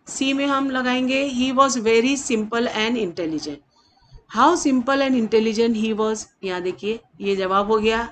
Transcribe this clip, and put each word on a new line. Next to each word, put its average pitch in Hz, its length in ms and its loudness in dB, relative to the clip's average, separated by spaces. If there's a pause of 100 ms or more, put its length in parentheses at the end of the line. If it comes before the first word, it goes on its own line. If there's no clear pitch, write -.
सी 269 240 -2
में 277 140 0
हम 277 240 0
लगाएंगे 254 600 0
he 254 280 0
was 262 240 4
very 226 380 4
simple 233 560 -2
and 226 220 -2
intelligent। 156 600 -6 (800)
How 254 200 6
simple 269 460 0
and 262 140 2
intelligent 220 600 2
he 220 220 0
was, 214 260 -2 (200)
यहाँ 180 180 -4
देखिए 202 360 -4 (220)
ये 196 160 0
जवाब 190 340 0
हो 220 80 4
गया। 226 320 0